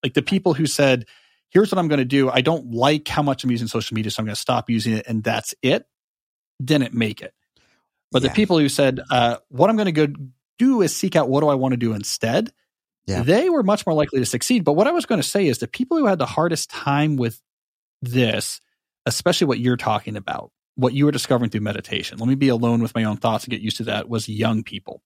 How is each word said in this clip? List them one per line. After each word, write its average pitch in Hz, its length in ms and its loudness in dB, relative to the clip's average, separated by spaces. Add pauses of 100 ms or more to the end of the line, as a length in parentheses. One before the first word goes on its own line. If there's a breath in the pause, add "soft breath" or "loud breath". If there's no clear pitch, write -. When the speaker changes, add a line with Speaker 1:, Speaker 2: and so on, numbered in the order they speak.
Speaker 1:
Like, 131 120 -2
the 139 80 2
people 190 320 0
who 156 100 0
said, 131 400 2 (460 soft breath)
"Here's 196 200 4
what 196 60 0
I'm 175 100 0
gonna 147 180 2
do. 135 260 2
I 131 100 -8
don't 135 300 -2
like 143 360 2
how - 140 -2
much 139 220 -2
I'm 127 80 0
using 117 160 -2
social 113 260 -6
media, 107 160 -4
so - 120 -8
I'm 110 40 -4
gonna 104 100 -6
stop 120 320 -4
using 113 260 0
it, 110 140 -4
and 110 160 -4
that's 110 380 -4
it," 269 240 2 (760)
didn't 127 320 0
make 113 260 -2
it. - 140 -16 (760)
But 127 120 2
Speaker 2:
Yeah. 127 60 2
Speaker 1:
the - 40 -6
people 190 240 2
who 151 100 4
said, 135 320 0 (120)
uh, 120 260 2 (120)
"What 151 200 4
I'm 226 80 2
gonna 202 140 0
go 151 160 2 (500)
do 247 240 4
is 160 140 2
seek - 200 -2
out 139 140 4
what 139 120 2
do 151 80 4
I 143 60 4
wanna 131 220 0
do 117 160 0
instead," 120 580 -2 (540)
Speaker 2:
Yeah. 98 160 -2
Speaker 1:
they 196 300 4
were 302 100 2
much 202 240 0
more 170 100 0
likely 143 260 0
to 117 40 0
succeed. 196 380 0
But 147 100 2
what 190 140 4
I 311 40 2
was 339 140 0
gonna 202 180 0
say 202 240 0
is 123 120 0
the - 80 -6
people 254 320 -4
who 277 80 2
had 190 100 2
the 135 80 -2
hardest 165 460 -2
time 147 440 0
with 117 240 -2 (640)
this, 120 580 -2 (460)
especially 175 420 0
what 127 120 0
you're 123 180 0
talking 107 380 -4
about, - 360 -10 (240)
what 123 180 0
you 139 120 4
were 147 60 4
discovering 123 380 0
through 107 120 -4
meditation, - 560 -6
let 113 100 -2
me 135 80 4
be 139 140 2
alone 117 320 2
with 117 140 -2
my 113 80 0
own 107 140 -2
thoughts 110 260 -2
and - 80 -10
get 110 100 -8
used 107 160 -4
to 117 80 -6
that, 104 240 -4
was 113 200 -4
young 110 340 0
people. - 420 -14